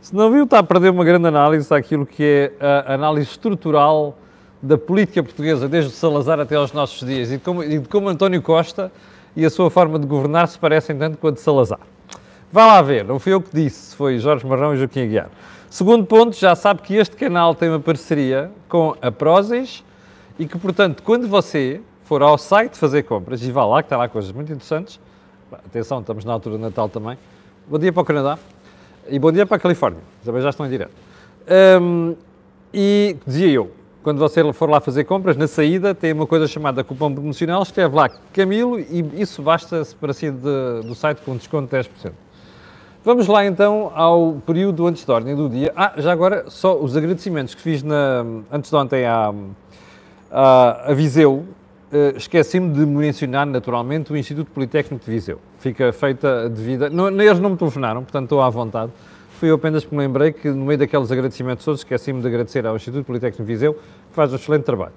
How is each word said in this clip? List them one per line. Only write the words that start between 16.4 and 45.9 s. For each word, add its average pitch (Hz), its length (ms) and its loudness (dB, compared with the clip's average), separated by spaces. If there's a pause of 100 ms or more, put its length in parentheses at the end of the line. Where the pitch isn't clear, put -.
sabe 202 240 0
que 190 140 -6
este 214 200 0
canal 170 400 0
tem 170 140 0
uma 160 100 -2
parceria 143 720 -2 (160)
com 160 340 0
a 123 80 -2
Prozis 202 720 0 (560)
e 170 80 -6
que, 151 120 -12
portanto, 185 460 -2
quando 233 220 0
você 170 540 -2 (240)
for 143 180 0
ao 147 160 6
site 214 400 0
fazer 143 260 0
compras, 110 380 -6
e 123 120 -6
vá 131 120 2
lá, 123 160 2
que 151 40 -6
está 139 100 -4
lá 120 140 -2
coisas 98 240 -8
muito 147 180 -12
interessantes, 156 480 -10 (540)
atenção, 117 480 -10
estamos 104 240 -10
na 117 80 -6
altura 110 240 -8
de 110 60 -8
Natal 107 260 -4
também, 117 280 -12 (480)
bom 151 140 -6
dia 175 140 0
para 175 80 0
o - 40 0
Canadá 147 320 -2 (720)
e 139 100 -4
bom 151 140 4
dia 196 140 2
para 202 100 -2
a 170 60 -2
Califórnia, 113 400 -2 (240)
também 120 160 -4
já 139 80 0
estão 143 160 -8
em 131 40 -8
direto. 123 220 -6 (880)
Hum, 170 320 -2 (600)
e 202 420 0 (100)
dizia 156 280 0
eu, 104 180 0 (300)
quando 151 160 -2
você 151 360 0
for 156 160 -2
lá 147 100 4
fazer 139 240 -2
compras, 185 320 0
na 147 100 -2
saída 175 480 0
tem 160 200 -2
uma 151 120 -2
coisa 156 220 0
chamada 139 380 -4
cupom 139 280 -4
promocional, 151 480 -4
escreve 175 320 -2
lá 151 140 4 (240)
Camilo 214 480 -2
e 160 260 -6 (120)
isso 190 240 -6
basta 160 440 -2 (140)
para 143 140 -6
si 151 180 -6
de, 127 560 -6
do 117 80 -10
site 151 260 -4
com 131 140 -10
desconto 135 300 -6
de 127 60 -10
dez 131 140 -2
por - 140 -20
cento. - 160 -14 (880)
Vamos 233 240 2
lá 202 180 4
então 202 480 0
ao 165 520 2
período 170 420 0
antes 170 160 -4
da 131 100 0
ordem 120 220 -2
do 143 140 -2
dia. 131 260 -4
Ah, 190 220 0